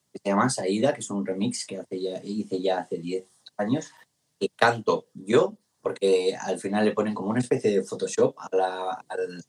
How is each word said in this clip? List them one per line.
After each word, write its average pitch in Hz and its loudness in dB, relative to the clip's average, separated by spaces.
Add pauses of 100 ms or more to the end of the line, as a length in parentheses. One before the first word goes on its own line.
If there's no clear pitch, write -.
(140)
que - -16
se 202 0
llama 110 4
Saída, 107 2
que - -6
es - -12
un 101 -2
remix 98 -2
que 95 -10
hace 92 -8
ya, 92 -4
hice 98 -4
ya 92 0
hace 90 -6
diez 90 -6 (300)
años, 120 -2 (480)
que - -2
canto - 0
yo, 107 4 (240)
porque 95 2
al 92 -4
final 101 0
le 104 4
ponen 107 0
como 95 -4
una 120 0
especie 123 2
de 98 4
Photoshop 95 0
a - -14
la, 92 0
al, 90 -6